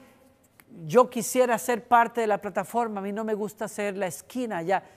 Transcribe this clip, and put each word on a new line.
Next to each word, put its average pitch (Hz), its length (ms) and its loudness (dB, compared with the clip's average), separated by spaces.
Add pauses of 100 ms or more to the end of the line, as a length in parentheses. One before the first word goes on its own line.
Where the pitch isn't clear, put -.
(840)
yo 233 240 6
quisiera 247 480 0
ser 233 280 -2
parte 233 360 4
de 226 60 0
la 202 120 2
plataforma, 208 640 -4
a - 20 -4
mí 202 80 -4
no 220 140 -4
me 220 80 -2
gusta 208 340 -4
ser 202 300 -6
la 196 100 -2
esquina 220 520 -6
allá", 170 220 0 (160)